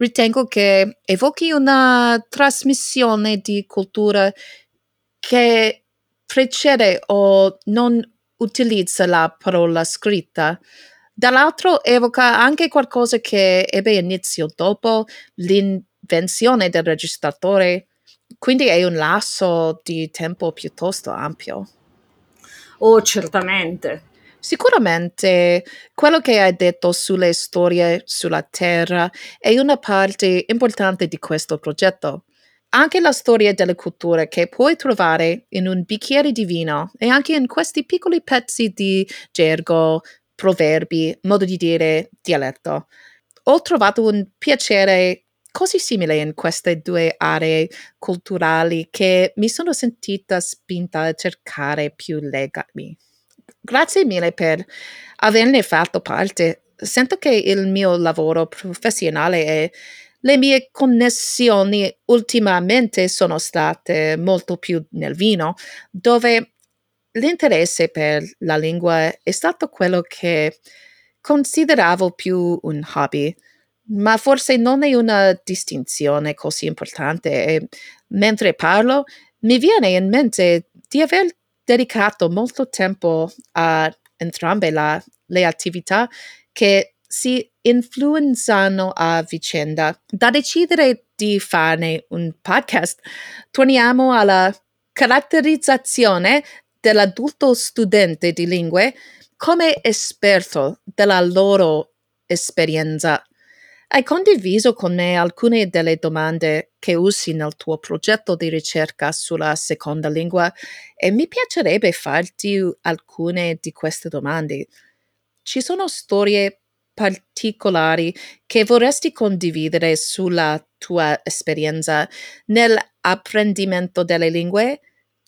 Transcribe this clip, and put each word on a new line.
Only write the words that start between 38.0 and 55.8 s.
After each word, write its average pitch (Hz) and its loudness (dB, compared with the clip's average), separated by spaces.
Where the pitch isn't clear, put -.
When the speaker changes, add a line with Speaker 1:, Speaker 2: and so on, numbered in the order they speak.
Speaker 1:
pezzi 247 -2
di 190 -2
gergo 160 0
proverbi, 160 0
modo 190 2
di 185 -4
dire, 165 0
dialetto. 147 -6
Ho 294 4
trovato 294 0
un 208 0
piacere 190 2
così 370 -2
simile 170 -2
in 151 -4
queste 165 -4
due 165 -2
aree 160 -2
culturali 170 -2
che 185 2
mi 208 0
sono 339 -6
sentita 202 -4
spinta 175 -8
a 160 -2
cercare 147 -6
più - -10
legami. 147 -10
Grazie 320 0
mille 175 0
per 165 -2
averne 226 4
fatto 170 0